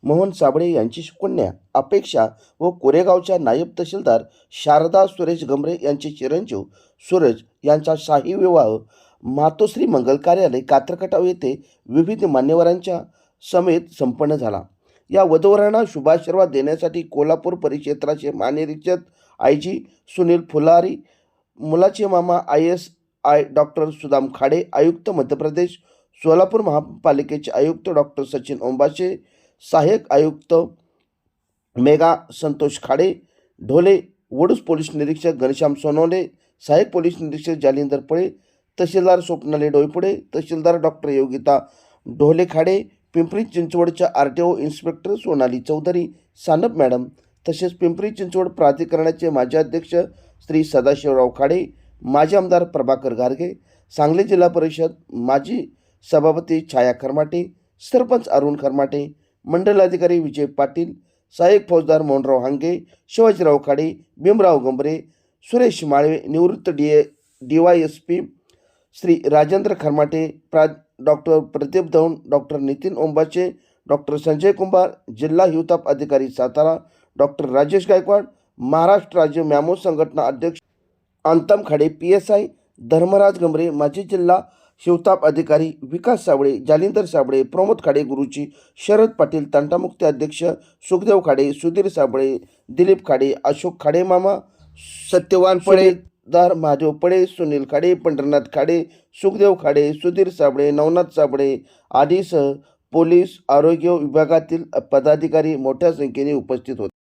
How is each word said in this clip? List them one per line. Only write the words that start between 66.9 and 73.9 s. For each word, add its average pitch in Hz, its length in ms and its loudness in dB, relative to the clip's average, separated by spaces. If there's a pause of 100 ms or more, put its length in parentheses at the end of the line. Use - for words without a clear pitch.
डीवायएसपी 165 800 0 (720)
श्री 175 260 0 (100)
राजेंद्र 156 500 2
खरमाटे, 151 600 -2 (100)
प्रा-, 156 540 -2
डॉक्टर 151 360 2
प्रदीप 147 440 -4
दौंड, 160 320 0 (140)
डॉक्टर 143 280 -2
नितीन 139 380 -6
ओंबाचे, 156 560 -2 (360)
डॉक्टर 147 280 -2